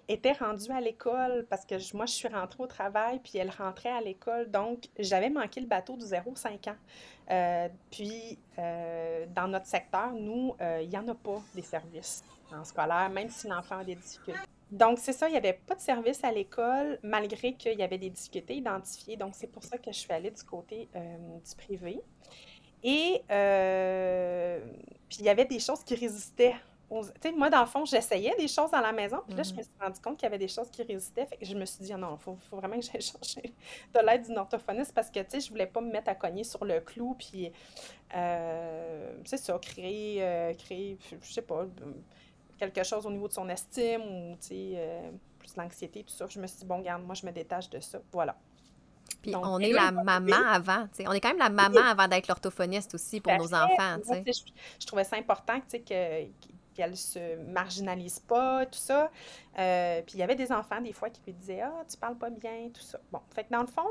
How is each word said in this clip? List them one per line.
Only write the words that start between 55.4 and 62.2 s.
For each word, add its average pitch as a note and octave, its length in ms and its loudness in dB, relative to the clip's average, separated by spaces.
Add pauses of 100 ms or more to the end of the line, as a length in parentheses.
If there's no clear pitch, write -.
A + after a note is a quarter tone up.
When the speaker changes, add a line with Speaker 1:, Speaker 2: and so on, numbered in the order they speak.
Speaker 1:
tu - 80 -6
sais, A#3+ 120 -6
que, E3+ 460 -2 (480)
qu'elle F3+ 220 -2
se E3+ 400 -4
marginalise F3+ 840 -2
pas, C4 460 4
tout C4 120 -8
ça. D4 320 4 (480)
Euh, F3+ 440 4
puis - 140 -12
il F#3+ 40 0
y - 20 2
avait G#3 120 4
des B3+ 180 0
enfants, G#3+ 280 0
des A#3 120 -6
fois, - 180 -6
qui - 160 -20
lui F#3+ 60 -10
disaient, « F#3 300 -8
Ah, D#4+ 280 -4
tu - 60 -12
parles A#3+ 220 -4
pas A#3+ 120 -6